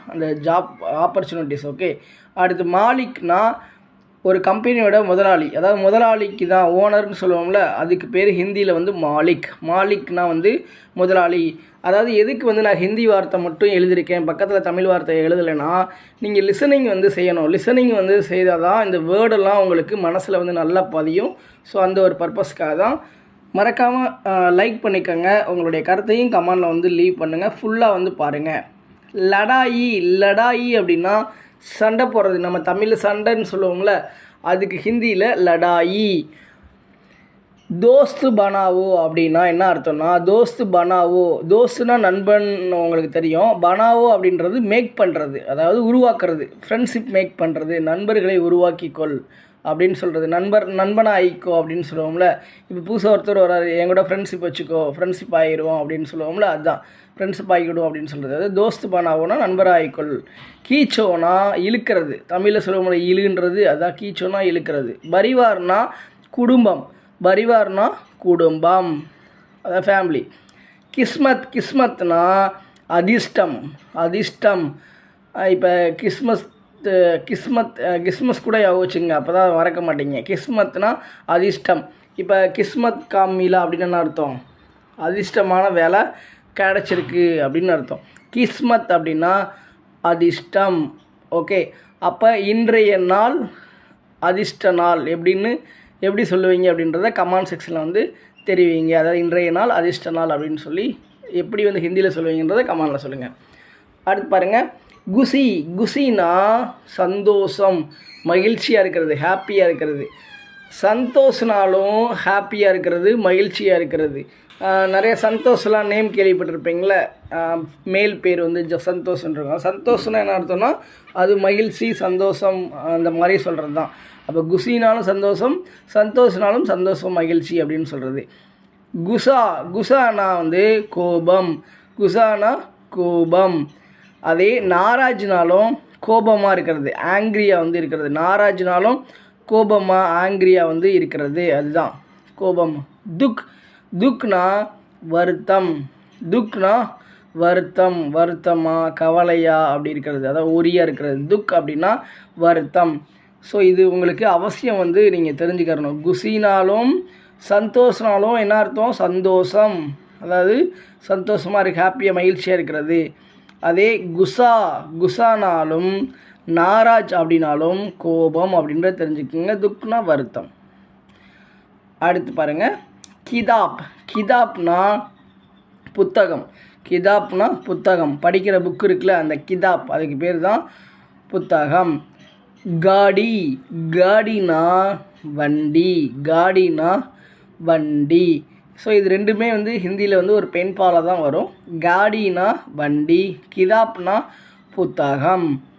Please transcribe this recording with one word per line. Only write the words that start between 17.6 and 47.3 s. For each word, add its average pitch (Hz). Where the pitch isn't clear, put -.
வந்து 196
செய்தாதான் 185
இந்த 180
வேர்டெல்லாம் 202
உங்களுக்கு 175
மனசுல 180
வந்து 175
நல்லா 170
பதியும். 170
So, 196
அந்த 190
ஒரு 180
பர்பஸ்க்காக 170
தான். 226
மறக்காம, 247
ஆ, 185
லைக் 214
பண்ணிக்கோங்க. 185
உங்களுடைய 165
கருத்தையும் 214
கமெண்ட்ல 180
வந்து 170
லீவ் 175
பண்ணுங்க. 160
ஃபுல்லா 226
வந்து 185
பாருங்க. 147
லடாயி, 226
லடாயி 220
அப்படின்னா 180
சண்டை 226
போடுறது. 196
நம்ம 180
தமிழ்ல 196
சண்டைன்னு 214
சொல்லுவோம்ல, 190
அதுக்கு 180
ஹிந்தியில 220
லடாயி. 175
தோஸ்து 262
பனாவோ 190
அப்படின்னா 165
என்ன 175
அர்த்தம்னா, 165
தோஸ்து 226
பனாவோ, 175
தோஸ்துனா 240
நண்பன் 196
உங்களுக்கு 170
தெரியும், 170
பனாவோ 226
அப்படின்றது 185
மேக் 233
பண்றது, 151
அதாவது 190
உருவாக்குறது, 220
ஃப்ரெண்ட்ஷிப் 233
மேக் 294